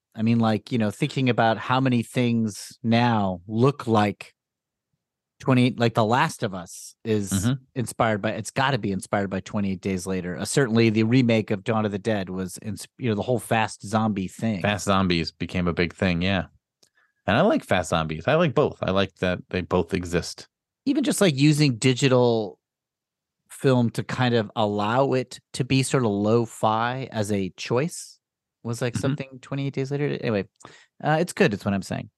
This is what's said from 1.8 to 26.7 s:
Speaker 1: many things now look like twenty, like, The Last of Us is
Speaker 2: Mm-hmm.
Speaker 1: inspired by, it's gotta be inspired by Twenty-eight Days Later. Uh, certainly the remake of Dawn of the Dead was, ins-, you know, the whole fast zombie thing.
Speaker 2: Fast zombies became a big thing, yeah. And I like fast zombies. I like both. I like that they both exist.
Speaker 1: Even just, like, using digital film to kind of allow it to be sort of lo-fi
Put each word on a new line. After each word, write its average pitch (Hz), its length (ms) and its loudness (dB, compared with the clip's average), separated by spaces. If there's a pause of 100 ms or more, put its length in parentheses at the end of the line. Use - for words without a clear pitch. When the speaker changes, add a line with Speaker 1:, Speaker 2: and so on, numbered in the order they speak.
Speaker 1:
many 123 240 2
things 117 800 -2
now 113 640 2
look 120 400 0
like 104 460 0 (1080)
twenty, 127 360 2
like, 117 180 0
The 113 100 2
Last 131 400 2
of 95 100 -4
Us - 400 -14 (100)
is 104 280 0
Speaker 2:
Mm-hmm. 98 200 2 (220)
Speaker 1:
inspired 110 480 -2
by, 110 80 -2
it's 101 220 -8
gotta 135 260 0
be 101 140 -2
inspired 98 360 -2
by 95 120 -4
Twenty-eight 98 400 -4
Days 95 260 -4
Later. 90 320 -6
Uh, 95 60 -6
certainly 117 460 2
the 110 120 4
remake 113 480 4
of 101 140 -4
Dawn 110 200 0
of 104 80 -2
the 101 60 -2
Dead 98 320 -2
was, 92 320 -8
ins-, 101 240 -10 (100)
you 127 140 -6
know, 107 60 0
the 101 60 -2
whole 120 180 -2
fast 110 460 -2
zombie 104 420 0
thing. 107 340 -4
Speaker 2:
Fast 101 240 0
zombies 92 460 2
became 87 340 -4
a 87 80 0
big 85 180 0
thing, 87 300 0
yeah. 92 220 0 (840)
And 98 100 4
I 139 40 4
like 254 240 2
fast 90 260 0
zombies. 80 380 -2
I 147 80 4
like 165 180 2
both. 127 260 2
I 92 120 -2
like 95 240 0
that 90 240 -2 (100)
they 92 120 -2
both 87 300 0
exist. 87 540 -4 (400)
Speaker 1:
Even 277 160 0
just, 233 180 0
like, 170 160 4
using 143 400 4
digital 123 840 2 (920)
film 123 400 2
to - 140 -6
kind 123 320 0
of 107 180 0
allow 110 600 0
it 127 260 -4 (140)
to 135 100 -2
be 135 180 2
sort 131 220 0
of 110 80 2
lo-fi 113 960 0